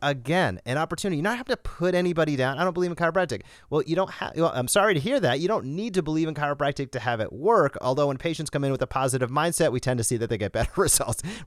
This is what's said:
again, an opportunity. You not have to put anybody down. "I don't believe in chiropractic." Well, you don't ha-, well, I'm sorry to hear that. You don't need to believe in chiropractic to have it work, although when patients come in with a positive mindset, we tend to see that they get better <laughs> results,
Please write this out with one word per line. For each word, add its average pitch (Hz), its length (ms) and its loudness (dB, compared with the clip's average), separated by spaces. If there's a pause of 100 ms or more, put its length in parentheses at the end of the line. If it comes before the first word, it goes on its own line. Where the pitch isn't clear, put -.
again, 139 640 0
an 127 120 0
opportunity. 165 400 -2
You 147 60 -2
not 214 140 0
have 247 100 -12
to 247 100 0
put 180 380 -2
anybody 165 400 2
down. 131 240 0
"I 175 40 0
don't 180 100 0
believe 180 180 0
in 160 60 -8
chiropractic." 165 440 0 (300)
Well, 147 160 2
you 165 80 -2
don't 185 160 0
ha-, - 240 -8
well, 165 180 2
I'm 127 140 -2
sorry 208 260 4
to 147 60 0
hear 247 220 0
that. 131 180 2
You 170 80 0
don't 208 180 -2
need 180 300 -6
to 180 80 2
believe 156 240 0
in 156 80 -6
chiropractic 143 560 -2
to 127 80 -4
have 117 200 0
it - 140 -4
work, 165 480 4
although 139 260 2
when 135 100 -2
patients 160 340 -4
come 143 120 -2
in 135 80 2
with 131 120 -2
a 123 40 0
positive 131 440 0
mindset, 156 400 2
we 127 80 0
tend 127 180 0
to 113 60 0
see 120 140 0
that 113 120 -2
they 117 80 0
get 101 140 -2
better 113 220 0
<laughs> - 60 0
results, - 440 2 (240)